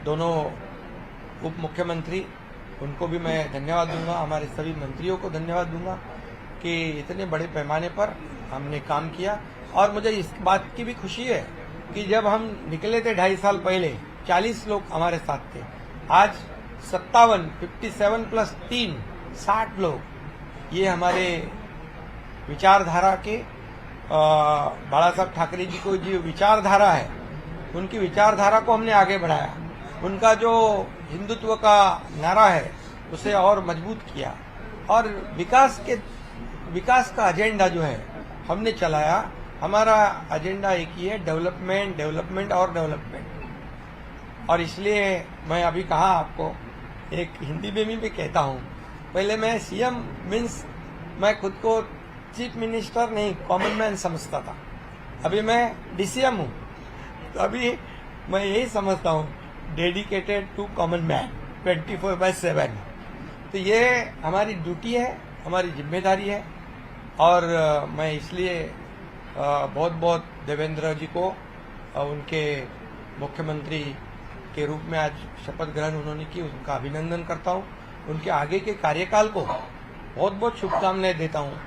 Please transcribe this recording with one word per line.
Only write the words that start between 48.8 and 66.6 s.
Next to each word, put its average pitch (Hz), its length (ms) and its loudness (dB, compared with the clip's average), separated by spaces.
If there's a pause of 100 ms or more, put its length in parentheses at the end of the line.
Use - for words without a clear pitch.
पहले 202 220 2
मैं 220 220 0
सीएम 240 460 -2 (200)
मीन्स 226 420 -4 (540)
मैं 208 200 4
खुद 190 120 -2
को 220 300 2 (540)
चीफ 240 200 -6
मिनिस्टर 226 540 -2
नहीं, 208 240 0
कॉमन 190 360 0
मैन 214 260 0
समझता 160 440 -4
था। - 160 -12 (680)
अभी 185 160 2
मैं 226 360 2 (200)
डीसीएम 233 380 2
हूँ, 143 180 -4 (840)
तो - 60 -6
अभी 240 380 0 (500)
मैं 196 160 0
यही 214 220 2
समझता 196 440 0
हूँ, 156 360 -2 (200)
dedicated 185 760 0
to 196 280 -8 (120)
common 170 200 2
man, 156 260 0 (360)
ट्वेंटी 180 340 0
फ़ोर 185 180 -2
बाय 185 180 2
सेवन। 151 340 0 (840)
तो 202 60 -2
ये 226 540 4 (120)
हमारी 202 300 2
ड्यूटी 175 400 -4
है, 240 240 0 (280)
हमारी 175 240 0
जिम्मेदारी 185 580 0
है 202 160 -4 (760)